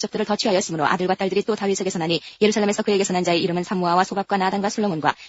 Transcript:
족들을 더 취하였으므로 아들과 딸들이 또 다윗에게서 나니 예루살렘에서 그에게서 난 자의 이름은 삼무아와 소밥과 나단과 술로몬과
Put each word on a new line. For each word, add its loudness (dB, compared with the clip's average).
족들을 -4
더 -2
취하였으므로 0
아들과 0
딸들이 -2
또 -2
다윗에게서 -2
나니 0
예루살렘에서 2
그에게서 0
난 0
자의 2
이름은 0
삼무아와 2
소밥과 -2
나단과 0
술로몬과 0